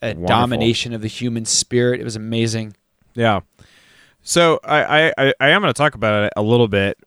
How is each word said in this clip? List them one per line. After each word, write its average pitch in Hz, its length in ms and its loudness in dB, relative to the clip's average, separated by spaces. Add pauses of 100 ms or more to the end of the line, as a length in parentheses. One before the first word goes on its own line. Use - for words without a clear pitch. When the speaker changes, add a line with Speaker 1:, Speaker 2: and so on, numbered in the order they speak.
Speaker 1:
a 120 40 -6
Speaker 2:
wonderful. 87 200 -6
Speaker 1:
domination 113 680 0
of 113 80 -10
the 110 60 -6
human 117 380 -6
spirit. 123 540 -2
It - 40 -10
was 113 140 -8
amazing. 110 580 -4 (400)
Speaker 2:
Yeah. 113 240 2 (840)
So 170 440 2
I, 147 180 0 (240)
I, - 100 0
I, 135 220 2
I 135 120 4
am 196 100 4
gonna 175 100 0
talk 143 240 0
about 107 300 0
it - 100 -2
a 104 60 -2
little 117 260 4
bit, 98 400 -2